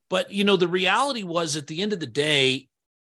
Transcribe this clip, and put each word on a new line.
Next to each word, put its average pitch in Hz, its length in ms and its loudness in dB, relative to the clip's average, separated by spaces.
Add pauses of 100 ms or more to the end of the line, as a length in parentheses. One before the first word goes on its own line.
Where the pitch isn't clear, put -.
But, 185 240 -2
you 202 120 0
know, 202 120 4
the 180 120 4
reality 202 560 0
was 170 320 -2
at 151 100 -8
the 160 160 -8
end 214 120 -2
of 180 60 -6
the 156 60 -6
day, 135 640 0 (440)